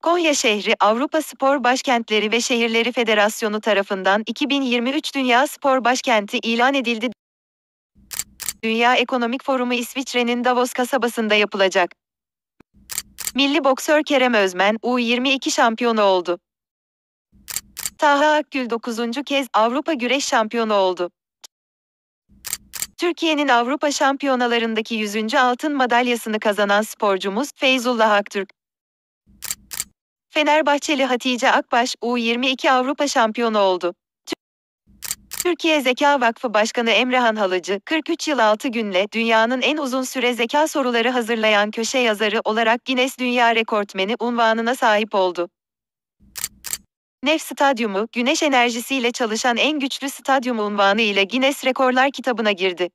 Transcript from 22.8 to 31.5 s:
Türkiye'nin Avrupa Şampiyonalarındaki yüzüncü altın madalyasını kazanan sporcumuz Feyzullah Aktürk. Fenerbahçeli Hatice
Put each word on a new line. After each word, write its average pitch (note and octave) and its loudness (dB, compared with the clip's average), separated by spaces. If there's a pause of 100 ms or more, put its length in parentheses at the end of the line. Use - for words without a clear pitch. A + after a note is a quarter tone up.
Türkiye'nin D#4+ 0
Avrupa B3+ 2
Şampiyonalarındaki A#3+ 0
yüzüncü A3 -2
altın B3+ 0
madalyasını A#3+ 0
kazanan G#3 2
sporcumuz G3+ -2
Feyzullah B3 2
Aktürk. G3+ -2 (1800)
Fenerbahçeli D4 2
Hatice B3+ 0